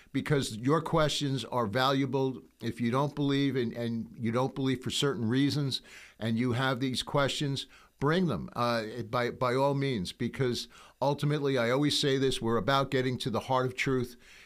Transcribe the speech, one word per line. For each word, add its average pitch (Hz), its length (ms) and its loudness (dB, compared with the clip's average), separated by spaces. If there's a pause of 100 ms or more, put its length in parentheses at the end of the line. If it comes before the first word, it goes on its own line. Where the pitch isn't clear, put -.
(120)
because 131 460 0
your 143 240 2
questions 147 640 0
are 120 200 -2
valuable. 131 760 0 (200)
If 117 200 -4
you 117 100 0
don't 143 240 0
believe 139 400 2
and, 117 160 0
and 117 360 -4 (120)
you 113 140 -2
don't 127 200 0
believe 131 280 0
for 120 80 -6
certain 120 400 0
reasons 135 520 0 (380)
and 113 180 0
you 123 140 0
have 131 300 0
these 131 220 -2
questions, 139 640 -2 (340)
bring 165 260 2
them, 90 260 -4
uh, 117 300 0 (260)
by, 123 200 0
by 127 260 0
all 139 180 2
means, 135 380 -2
because 120 560 -2 (340)
ultimately, 143 560 0
I 117 120 2
always 143 280 2
say 139 200 2
this, 135 240 2
we're 113 160 2
about 135 340 2
getting 127 280 0
to 135 100 -2
the 107 100 0
heart 127 260 0
of 127 120 -4
truth. 127 400 0 (280)